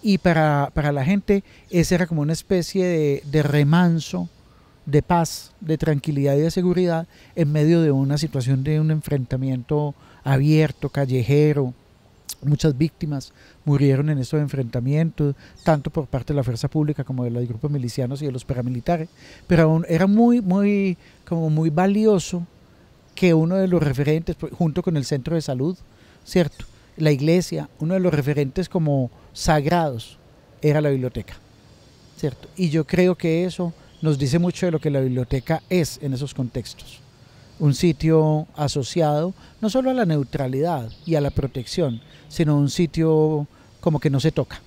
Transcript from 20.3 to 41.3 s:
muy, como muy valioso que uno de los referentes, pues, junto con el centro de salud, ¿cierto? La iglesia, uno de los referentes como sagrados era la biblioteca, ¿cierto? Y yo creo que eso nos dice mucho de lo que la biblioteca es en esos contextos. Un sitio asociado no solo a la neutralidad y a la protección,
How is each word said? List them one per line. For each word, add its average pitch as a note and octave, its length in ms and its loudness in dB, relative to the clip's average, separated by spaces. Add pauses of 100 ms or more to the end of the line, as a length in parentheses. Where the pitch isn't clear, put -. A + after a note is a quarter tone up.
muy, G3 560 0 (300)
como D#3+ 240 -2
muy D#3+ 180 2
valioso F#3 800 2 (680)
que F3 220 4
uno E3 200 2
de F#3+ 120 2
los F3 160 2
referentes, D3+ 520 0
pues, D3+ 160 -10
junto E3+ 300 -2
con E3 160 0
el C3+ 80 -2
centro D3+ 300 -4
de E3 60 0
salud, D3 360 -4 (460)
¿cierto? - 420 -2 (320)
La D#3 140 2
iglesia, D#3 580 0 (100)
uno D#3+ 140 -2
de F#3+ 60 0
los F3+ 140 0
referentes C#3+ 540 -2
como C#3+ 440 0 (220)
sagrados D3+ 840 -2 (440)
era D3+ 200 2
la D3 80 0
biblioteca, B2+ 460 -4 (800)
¿cierto? - 380 -8
Y F3+ 140 0
yo D3+ 160 0
creo F3+ 300 2
que E3+ 300 0
eso E3+ 280 -6 (280)
nos D#3 160 2
dice C#3+ 220 0
mucho F3 260 -2
de F3+ 60 0
lo D#3 80 -2
que D#3 100 -2
la C#3 100 0
biblioteca C3 720 -2
es F3 320 -2
en C#3+ 120 -4
esos C3 200 -6
contextos. - 640 -8 (600)
Un C#3+ 140 2
sitio D#3 840 2
asociado D3+ 800 -2 (280)
no A3 80 -2
solo B3+ 200 0
a C4 40 0
la B3 120 0
neutralidad C#3 840 -2 (160)
y E3 100 0
a D3 60 2
la C#3+ 80 0
protección, C3 720 -4 (260)